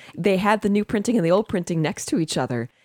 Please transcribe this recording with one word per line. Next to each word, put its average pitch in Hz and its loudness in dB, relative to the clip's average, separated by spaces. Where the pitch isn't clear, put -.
they 190 2
had 208 2
the 208 0
new 208 2
printing 226 0
and 170 2
the 165 4
old 202 2
printing 175 -2
next - -4
to 285 0
each 160 -2
other. 120 -2